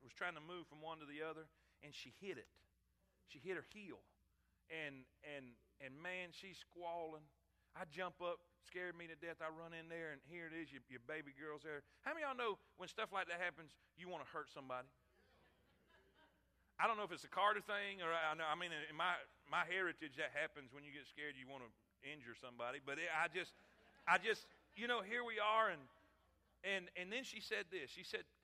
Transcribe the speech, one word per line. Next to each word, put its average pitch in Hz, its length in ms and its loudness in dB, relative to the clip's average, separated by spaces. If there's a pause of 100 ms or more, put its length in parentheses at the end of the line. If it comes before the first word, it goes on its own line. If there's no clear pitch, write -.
was 127 100 -18
trying 180 220 -2
to 151 80 -8
move 170 240 -8
from 156 160 -14
one 160 160 -6
to 151 80 -10
the 147 160 -6
other, 160 240 -4 (360)
and 147 120 -12
she - 260 -10
hit 185 160 -4
it. - 140 -12 (800)
She 151 100 -16
hit 175 180 -2
her 151 160 -4
heel. 175 300 -10 (680)
And, 147 380 -4 (160)
and, 139 320 -8 (260)
and 135 220 -10
man, 180 320 -4
she's 190 240 -12
squalling. 170 640 -6 (540)
I 185 160 -6
jump 175 320 -2
up, 175 160 2 (240)
scared 180 320 -4
me 170 140 -10
to 156 100 -10
death. 165 240 -4
I 160 80 0
run 165 240 -8
in 165 160 -8
there, 160 240 -2
and 135 140 -14
here 170 180 -6
it 160 80 -6
is, 151 160 -4
your, 135 160 -8
your 123 160 -10
baby 147 320 -6
girl's 151 240 -6
there. 147 240 -6 (220)
How 302 100 0
many 311 80 -2
of 269 80 0
y'all 247 60 -4
know 233 140 2 (280)
when 180 80 -6
stuff - 240 -2
like 185 160 2
that 175 140 -2
happens, 165 340 -2 (240)
you 180 80 -8
wanna 160 240 -2
hurt 147 160 -2
somebody? 131 400 -4 (1900)
I 196 80 10
don't 226 80 4
know 208 80 0
if 170 80 -2
it's 151 160 -6
a - 40 -16
Carter 208 280 8
thing, 202 400 -2
or 165 80 2
I 165 240 4
know, 160 160 2
I 151 80 4
mean, 170 160 0
in 151 240 -2
my, 175 160 6 (320)
my 160 240 4
heritage, 170 480 2
that 143 160 0
happens 147 400 -2
when 143 160 -12
you 139 60 -10
get 143 100 -10
scared, 147 320 -6
you 131 80 -10
wanna 127 240 -8 (320)
injure 135 320 -8
somebody. 123 480 -4
But 139 160 -2
it, 165 160 0
I 160 160 6
just, 170 240 -2 (560)
I 175 80 12
just, 208 320 2 (280)
you 220 100 0
know, 240 140 4
here 226 240 0
we 220 160 0
are, 214 320 8
and, 151 80 -4 (840)
and, 190 220 2 (160)
and 180 100 -4
then 247 140 0
she 214 160 -8
said 202 320 -2
this. 160 180 -2
She 185 140 -10
said, 185 240 -4 (160)